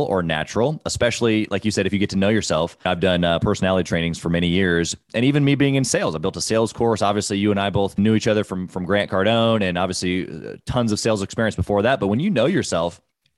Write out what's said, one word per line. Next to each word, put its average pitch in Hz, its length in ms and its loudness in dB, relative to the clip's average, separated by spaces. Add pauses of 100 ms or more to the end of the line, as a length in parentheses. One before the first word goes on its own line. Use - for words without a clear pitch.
or 92 120 2
natural, 85 640 -2
especially, 113 640 0
like 98 140 -4
you 107 80 0
said, 95 160 -2
if 95 60 0
you 98 60 -2
get 98 100 0
to 95 80 -4
know 95 100 2
yourself. 87 560 0
I've 90 160 -2
done, 87 240 2
uh, 85 160 2
personality 95 480 0
trainings 82 300 -2
for - 100 -8
many 85 220 0
years, 85 480 2 (160)
and 117 100 0
even 139 220 2
me 139 100 4
being 135 200 2
in 135 100 0
sales, 131 280 -2
I 80 40 -6
built 92 180 -4
a 87 60 -8
sales 113 320 0
course. 117 280 0
Obviously, 101 360 0
you 104 140 2
and 98 80 0
I 101 100 0
both 98 280 -2
knew 110 180 4
each 107 120 0
other 107 160 2
from, 92 240 -6
from 92 160 -8
Grant 98 260 0
Cardone, 113 520 2
and 90 160 0
obviously, 90 500 -2
uh, 53 380 -12
tons 120 260 0
of 104 80 -2
sales 110 220 0
experience 107 340 -2
before 101 280 0
that. 127 180 2
But 101 60 0
when 107 120 0
you 196 100 0
know 127 180 2
yourself 92 520 -2 (380)